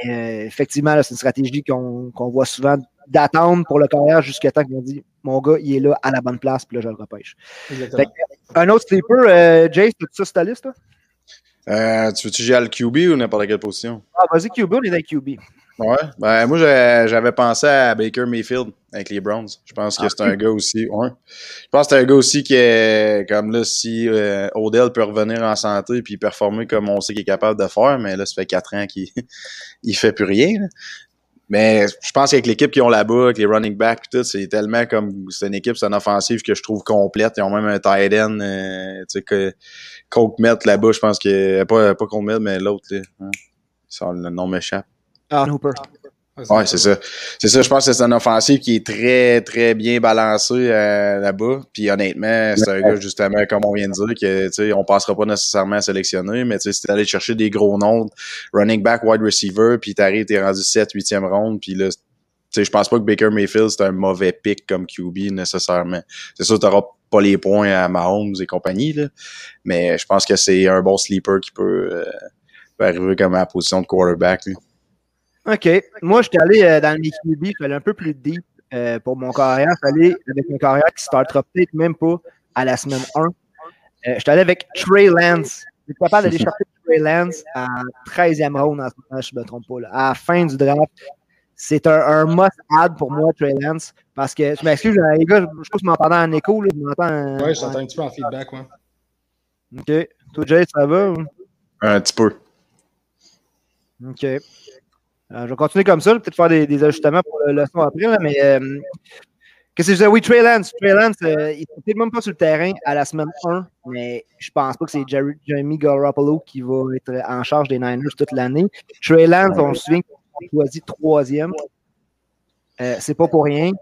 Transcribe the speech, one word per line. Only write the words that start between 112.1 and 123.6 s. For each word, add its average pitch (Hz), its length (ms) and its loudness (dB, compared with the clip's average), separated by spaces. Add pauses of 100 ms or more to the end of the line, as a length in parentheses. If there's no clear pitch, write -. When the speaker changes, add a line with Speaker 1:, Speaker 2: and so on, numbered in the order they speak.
Speaker 1:
pas 233 80 -4
sur 214 120 -8
le 160 60 -10
terrain 165 360 0 (120)
à 143 80 -2
la 143 120 -2
semaine 156 240 -8 (160)
un, 175 200 -4 (200)
mais 120 400 -10 (120)
je - 140 -18
pense 135 240 -2
pas 135 100 -8
que - 60 -14
c'est 143 160 -4
Jerry, 139 260 -4 (140)
Jimmy 147 300 -4
Garoppolo 143 680 0
qui 135 160 -14
va 131 220 -4 (120)
être 127 160 -10 (180)
en 123 140 -6
charge 147 260 0
des 127 100 -2
Niners 127 380 -4
toute 143 160 -2
l'année. 131 320 0 (360)
Trey 165 240 6
Lance, 185 320 4
on 143 160 2
se - 100 -8
souvient 170 180 0
qu'on - 480 -16
choisit 147 360 -2
troisième. 151 680 -2 (1300)
Euh, 123 180 -4
c'est 151 140 -8
pas 170 140 2
pour 156 180 2
rien. 147 260 0 (100)